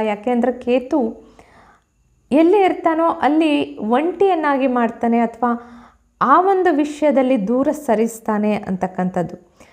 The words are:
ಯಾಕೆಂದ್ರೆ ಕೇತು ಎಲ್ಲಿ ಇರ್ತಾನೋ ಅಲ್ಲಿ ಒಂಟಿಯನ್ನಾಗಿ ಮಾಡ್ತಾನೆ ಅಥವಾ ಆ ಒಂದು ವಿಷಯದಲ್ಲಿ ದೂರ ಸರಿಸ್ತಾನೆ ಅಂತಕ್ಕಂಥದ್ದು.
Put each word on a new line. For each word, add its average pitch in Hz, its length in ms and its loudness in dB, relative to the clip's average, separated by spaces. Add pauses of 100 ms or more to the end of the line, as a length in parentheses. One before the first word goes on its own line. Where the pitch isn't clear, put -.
ಯಾಕೆಂದ್ರೆ 233 480 -2
ಕೇತು 247 840 -4 (960)
ಎಲ್ಲಿ 330 260 4
ಇರ್ತಾನೋ 330 500 2
ಅಲ್ಲಿ 294 720 0
ಒಂಟಿಯನ್ನಾಗಿ 294 880 0
ಮಾಡ್ತಾನೆ 233 520 0
ಅಥವಾ 233 420 -2 (600)
ಆ 277 200 4
ಒಂದು 370 340 2
ವಿಷಯದಲ್ಲಿ 269 720 0
ದೂರ 262 240 0
ಸರಿಸ್ತಾನೆ 214 840 -2
ಅಂತಕ್ಕಂಥದ್ದು. 185 960 -6 (200)